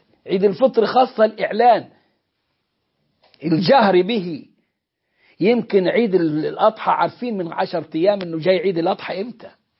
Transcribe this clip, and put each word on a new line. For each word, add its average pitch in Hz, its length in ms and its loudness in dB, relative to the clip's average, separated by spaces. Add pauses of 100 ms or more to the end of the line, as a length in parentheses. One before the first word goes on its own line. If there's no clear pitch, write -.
(280)
عيد 190 160 0
الفطر 214 420 2
خاصة، 240 400 2
الإعلان، 220 640 2 (1600)
الجهر 190 580 4
به. 180 440 -6 (920)
يمكن 196 480 2
عيد 196 280 0
ال-، 156 300 -2
الأضحى 196 460 0
عارفين 196 460 -4
من 165 160 -8
عشرة 170 420 -6
أيام 190 260 0
إنه 165 160 -8
جاي 180 200 2
عيد 170 200 -2
الأضحى 180 440 -4
إمتى، - 280 -14 (300)